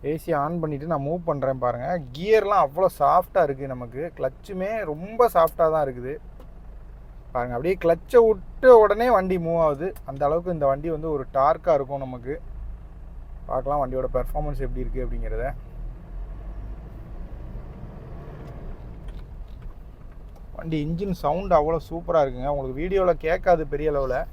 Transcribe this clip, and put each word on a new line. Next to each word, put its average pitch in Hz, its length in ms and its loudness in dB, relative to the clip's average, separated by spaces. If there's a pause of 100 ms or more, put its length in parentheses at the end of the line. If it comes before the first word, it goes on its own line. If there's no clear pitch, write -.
ஏ 151 40 0 (100)
சி 170 160 -2
on 156 240 -2
பண்ணிட்டு 151 300 -4
நான் 139 160 -2
மூவ் 175 200 -4
பண்றேன் 135 360 0
பாருங்க. 123 240 0 (280)
கியர்லாம் 202 480 4
அவ்வளோ 165 240 2 (100)
சாஃப்டா 165 500 4
இருக்கு 135 260 -6
நமக்கு. 123 260 -10 (160)
கிளட்சுமே 185 540 -4 (220)
ரொம்ப 220 420 2
சாஃப்டா 165 400 6
தான் 151 120 4
இருக்குது. 127 280 -6 (1200)
பாருங்க, 123 240 0
அப்படியே 170 160 2 (100)
கிளட்சை 170 440 6
விட்ட 233 440 6 (120)
உடனே 214 240 4 (100)
வண்டி 185 280 0
மூவ் 165 200 2
ஆகுது. 151 220 0 (200)
அந்த 139 200 -4
அளவுக்கு 175 280 0
இந்த 143 160 2
வண்டி 147 240 -2
வந்து 156 180 -4
ஒரு 131 100 -2 (140)
டார்க்கா 160 400 4
இருக்கும் 135 280 -4
நமக்கு. 127 280 -8 (1120)
பார்க்கலாம் 139 320 -2
வண்டியோட 131 320 -2
பெர்ஃபார்மன்ஸ் 139 520 -2
எப்படி 127 180 -4
இருக்கு 123 200 -4
அப்படிங்கிறத. 113 400 -4 (4000)
வண்டி 160 300 -4
இன்ஜின் 170 360 -2
சவுண்ட் 180 380 0
அவ்வளோ 160 200 2 (100)
சூப்பரா 165 340 0
இருக்குங்க. 127 300 -2
உங்களுக்கு 135 280 -4
வீடியோல 185 320 2 (120)
கேட்காது 165 380 4 (100)
பெரிய 147 200 0
அளவுல 131 240 0 (160)